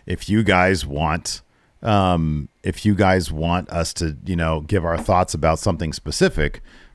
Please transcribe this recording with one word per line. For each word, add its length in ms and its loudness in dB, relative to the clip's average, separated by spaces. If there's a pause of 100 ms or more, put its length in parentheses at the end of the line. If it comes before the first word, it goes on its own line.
If 240 -6
you 140 4
guys 420 4
want, 560 -4 (420)
um, 640 2 (160)
if 220 -4
you 100 4
guys 360 2
want 380 -2
us 260 -4
to, 200 -4 (100)
you 100 -4
know, 260 -2
give 240 -2
our 120 0
thoughts 360 0
about 260 0
something 340 -2
specific, 680 -2 (340)